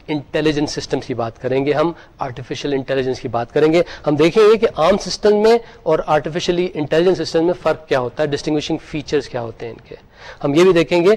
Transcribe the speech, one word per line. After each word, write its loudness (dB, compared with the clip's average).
انٹیلیجنٹ -2
سسٹمز -6
کی -8
بات -6
کریں -2
گے، 0
ہم 0
آرٹیفیشل -8
انٹیلیجنس -4
کی -10
بات -6
کریں 4
گے۔ 4
ہم 2
دیکھیں 4
گے 4
کہ 2
عام 2
سسٹم 0
میں 4
اور 0
آرٹیفیشلی -2
انٹیلیجنٹ 2
سسٹم 0
میں 0
فرق -2
کیا 0
ہوتا -6
ہے، 0
ڈسٹنگوئشنگ -4
فیچرز -4
کیا -8
ہوتے -12
ہیں -12
ان -20
کے۔ -18
ہم 0
یہ 4
بھی 6
دیکھیں 2
گے 6